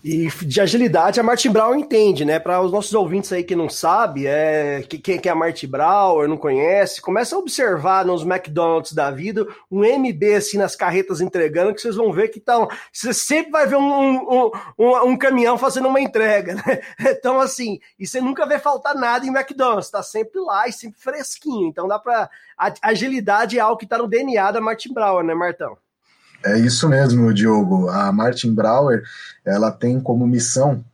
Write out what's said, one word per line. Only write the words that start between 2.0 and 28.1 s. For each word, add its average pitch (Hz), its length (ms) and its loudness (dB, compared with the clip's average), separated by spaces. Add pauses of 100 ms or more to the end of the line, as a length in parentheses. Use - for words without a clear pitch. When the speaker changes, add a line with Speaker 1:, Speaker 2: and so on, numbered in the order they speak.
Speaker 1:
né? 151 140 2
Pra 175 240 0
os 185 80 0
nossos 202 240 -2
ouvintes 196 380 0
aí 180 100 -4
que 180 140 -4
não 160 120 -2
sabem, 170 580 0
é, 147 560 0
que, - 160 -12
quem 180 200 -2
que 180 100 -2
é 175 40 2
a - 20 0
Martin 165 320 -2
Brown, 160 640 2
não 156 80 -2
conhece, 156 680 0
começa 226 320 -2
a 381 40 -2
observar 190 680 0
nos 180 180 0
McDonald's 165 720 -2
da 147 180 -2
vida, 190 340 -4 (240)
um 196 160 0
M 254 280 2
B 208 240 2
assim 202 220 -2
nas 196 180 -2
carretas 185 440 -2
entregando, 175 540 0
que 208 60 -12
vocês 226 160 -4
vão 220 160 0
ver 208 160 0
que 220 100 -10
tá, 240 180 0 (360)
você 240 200 -6
sempre 311 380 -2
vai 302 160 4
ver 269 100 0
um, 277 40 4
um, 277 360 2
um, 254 340 2 (280)
um, 247 320 4
um 254 80 0
caminhão 247 400 2
fazendo 262 300 0
uma 269 120 2
entrega, 214 540 0
né? 208 260 -2 (200)
<laughs> 269 180 2
Então, 262 220 0
assim, 240 400 -4 (180)
e 190 80 -12
você 254 140 -6
nunca 269 260 -2
vê 285 140 0
faltar 277 340 -2
nada 247 320 -2
em 262 80 -4
McDonald's, 262 560 -2
tá 190 140 -6
sempre 220 340 -6
lá 247 300 -2
e 226 40 -6
sempre - 280 -18
fresquinho. 262 680 -6
Então 170 220 -6
dá 208 100 -2
pra, 220 320 -2 (260)
a, 196 160 -2 (100)
agilidade 220 760 0
é - 20 2
algo 220 180 2
que 214 80 -14
tá 226 120 -2
no 233 80 -2
D 220 120 0
N 262 200 0
A 196 140 2
da 226 80 -2
Martin 226 320 -6
Brown, 196 320 0
né, 160 100 0
Martão? 165 420 -4 (680)
Speaker 2:
É 101 120 2
isso 120 320 2
mesmo, 120 440 4
Diogo. 98 560 2
A 98 240 0